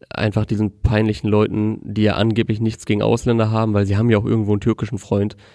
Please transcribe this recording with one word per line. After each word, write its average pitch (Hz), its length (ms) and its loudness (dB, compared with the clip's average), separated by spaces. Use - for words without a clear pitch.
einfach 107 360 -2
diesen 104 360 -2
peinlichen 107 480 0
Leuten, 107 540 0
die 104 200 -2
ja 104 120 2
angeblich 110 440 0
nichts 113 260 -4
gegen 104 160 0
Ausländer 113 500 0
haben, 110 220 0
weil 101 120 2
sie 98 120 0
haben 117 120 2
ja 107 80 4
auch 110 80 -2
irgendwo 107 260 0
einen 101 100 0
türkischen 113 360 -2
Freund. 104 380 -2